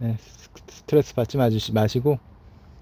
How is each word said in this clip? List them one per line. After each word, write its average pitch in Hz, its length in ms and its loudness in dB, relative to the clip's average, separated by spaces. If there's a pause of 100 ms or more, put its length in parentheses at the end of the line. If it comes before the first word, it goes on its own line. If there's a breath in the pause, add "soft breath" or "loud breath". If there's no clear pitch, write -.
예, 113 180 -2
스-, - 280 -20 (200)
스트레스 - 460 0
받지 120 220 -2
마주시-, 113 380 0
마시고. 120 440 2 (640)